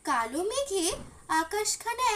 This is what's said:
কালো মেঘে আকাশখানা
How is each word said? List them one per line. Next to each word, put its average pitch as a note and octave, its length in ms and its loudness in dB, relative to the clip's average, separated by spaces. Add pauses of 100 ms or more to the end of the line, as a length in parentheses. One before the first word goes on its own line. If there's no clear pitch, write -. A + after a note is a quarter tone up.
কালো B3+ 380 0
মেঘে G4 500 0 (360)
আকাশখানা G#4+ 880 0